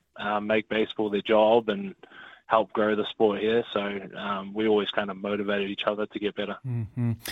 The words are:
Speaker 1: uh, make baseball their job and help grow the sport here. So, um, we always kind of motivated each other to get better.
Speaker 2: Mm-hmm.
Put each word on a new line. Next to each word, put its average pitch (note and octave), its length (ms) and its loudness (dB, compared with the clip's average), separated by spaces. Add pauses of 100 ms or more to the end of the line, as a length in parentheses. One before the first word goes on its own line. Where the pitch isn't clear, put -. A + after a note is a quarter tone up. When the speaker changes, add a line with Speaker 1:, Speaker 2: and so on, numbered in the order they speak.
(160)
Speaker 1:
uh, G#2 240 -2
make G#2+ 280 0
baseball G#2+ 420 -2
their G2+ 100 0
job A2 480 6
and G2 260 -4 (520)
help A2+ 280 2
grow G#2+ 200 2
the G#2 120 -2
sport G#2 340 2
here. A2+ 320 2
So, G2+ 260 -2 (160)
um, G2 380 -6
we A2 160 0
always G#2 220 4
kind G#2 200 -4
of F#2+ 60 -8
motivated G2+ 540 -2
each G2+ 160 -8
other G#2+ 180 0
to G#2 140 -10
get G2+ 160 -4
better. G2+ 220 -6 (100)
Speaker 2:
Mm-hmm. A#2+ 460 -4 (200)